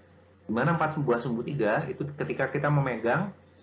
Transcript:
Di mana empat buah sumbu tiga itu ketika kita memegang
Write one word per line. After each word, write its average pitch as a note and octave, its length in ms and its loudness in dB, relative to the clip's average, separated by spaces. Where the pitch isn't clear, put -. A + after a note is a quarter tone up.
Di G#2+ 100 -4
mana D#3 220 2
empat D#3 240 0
buah A#2+ 180 2
sumbu A#2+ 240 -2
tiga A2 480 0
itu - 140 -6
ketika - 320 -2
kita D3 220 0
memegang C3+ 640 2